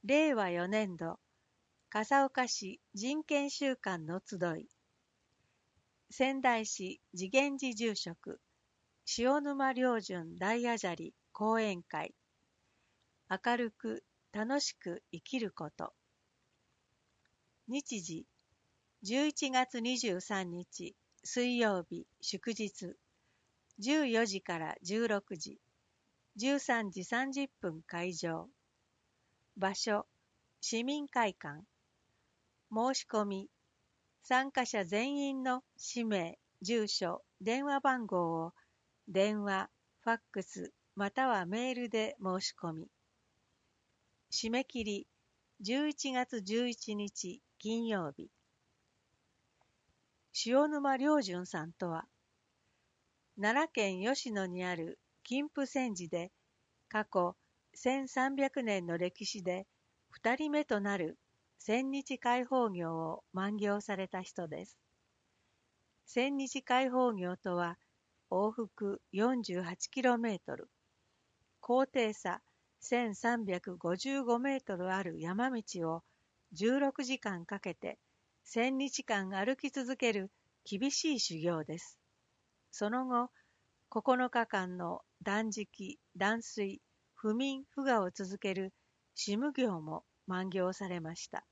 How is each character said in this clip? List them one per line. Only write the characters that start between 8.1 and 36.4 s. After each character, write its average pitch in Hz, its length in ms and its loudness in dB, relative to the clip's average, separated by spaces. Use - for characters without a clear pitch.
塩 262 240 4
沼 269 320 0
良 247 260 4
順 175 380 -6
大 226 300 0
阿 233 60 2
闍 180 220 -2
梨 165 180 -10
講 220 280 2
演 196 240 0
会。 - 300 -6
明 240 280 2
る 233 140 0
く - 320 -6
楽 233 280 0
し - 140 -2
く - 380 -8
生 170 100 -10
き - 180 -4
る 208 120 -2
こ 151 200 -8
と。 - 220 -10
日 240 340 -4
時、 160 240 -8
十 262 240 4
一 294 240 0
月 254 280 2
二 247 180 0
十 202 220 0
三 190 320 -4
日、 175 440 -10
水 247 340 0
曜 202 320 4
日、 175 160 -8
祝 - 320 -6
日、 202 460 -6
十 285 260 4
四 226 200 4
時 190 160 -4
か 170 180 -4
ら 156 220 -4
十 220 260 0
六 202 300 -2
時、 - 220 -12
十 269 240 2
三 226 320 0
時 180 140 -8
三 262 260 -2
十 269 160 -2
分 165 220 -4
開 175 300 -6
場。 165 360 -4
場 190 180 0
所、 208 320 0
市 233 240 -2
民 285 240 -2
会 220 260 2
館。 151 300 -12
申 240 260 2
し - 140 -4
込 214 160 2
み、 196 240 -4
参 262 280 2
加 254 140 2
者 208 180 0
全 220 320 0
員 277 280 -2
の 254 200 0
氏 - 260 -4
名、 190 340 0